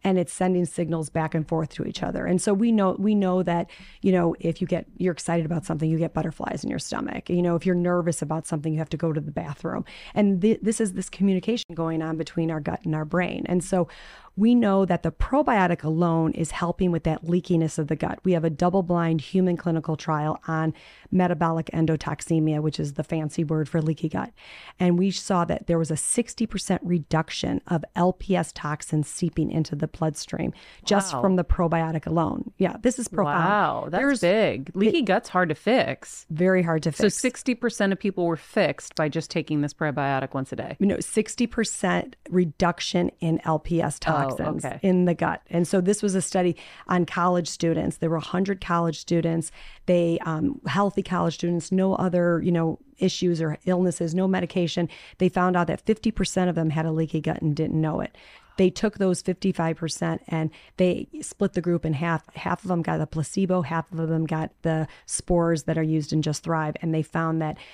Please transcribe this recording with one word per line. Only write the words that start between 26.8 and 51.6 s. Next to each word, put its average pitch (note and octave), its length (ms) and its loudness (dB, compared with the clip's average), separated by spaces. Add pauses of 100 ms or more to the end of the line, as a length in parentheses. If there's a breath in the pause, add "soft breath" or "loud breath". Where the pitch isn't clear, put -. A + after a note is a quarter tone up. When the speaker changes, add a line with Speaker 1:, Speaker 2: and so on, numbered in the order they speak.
Speaker 1:
reduction E3 840 0
of E3 160 0 (100)
L F3+ 180 4
P - 240 -2
S E3+ 160 -2
toxins D3+ 560 -4
seeping D#3+ 420 -2
into D#3 240 -2
the D3+ 140 -4
bloodstream - 640 -4 (320 loud breath)
just F#3+ 300 2
Speaker 2:
Wow. B2 80 -2
Speaker 1:
from F#3+ 140 4
the F3 80 2
probiotic D#3+ 600 0
alone. E3 520 0
Yeah, F#3 240 0
this B3 160 2
is A#3+ 100 -6
profound. D#3 360 0
Speaker 2:
Wow, F#3 460 2
that's F#3 120 0
Speaker 1:
There's C#4 180 2
Speaker 2:
big. E3+ 540 2
Leaky G#3+ 240 4
Speaker 1:
it D4+ 80 0
Speaker 2:
gut's F#3+ 240 2
hard F3+ 180 2
to D3+ 60 0
fix. - 760 -2
Speaker 1:
Very F3+ 320 4
hard E3 200 0
to D#3+ 100 0
Speaker 2:
So - 120 0
Speaker 1:
fix. G3 120 4
Speaker 2:
sixty - 380 -2
percent A3 380 -2
of F#3 60 -4
people F#3+ 280 -2
were E3 100 0
fixed - 600 -2
by D#3 120 0
just D3+ 220 -6
taking D3+ 320 -2
this C#3+ 100 -4
probiotic C#3 600 -2
once D#3 180 -6
a - 40 -8
day? - 220 -8
Speaker 1:
You F#3+ 80 2
know, - 140 2
sixty - 460 -2
percent G3+ 720 -2 (120)
reduction F3 840 0 (100)
in E3 240 0
L D#3+ 140 0
P E3 220 -2
S - 260 -4
Speaker 2:
Oh, D3 220 0
Speaker 1:
toxins - 360 -4
Speaker 2:
okay. C#3+ 180 -8
Speaker 1:
in F#3 220 6
the F3 100 4
gut. E3 340 -2
And E3+ 200 2
so G3 120 2
this F#3+ 220 2
was G3+ 120 0
a F#3+ 80 0
study F3+ 340 0 (320 loud breath)
on F3+ 180 2
college F3+ 420 0
students. - 500 -2
There E3 120 0
were E3 60 0
a D#3+ 40 -2
hundred F#3+ 400 -2
college E3+ 380 0
students. E3 520 0 (360 loud breath)
They, E3+ 400 4
um, E3 400 -2
healthy F#3+ 360 0
college E3+ 320 0
students, F3 360 -2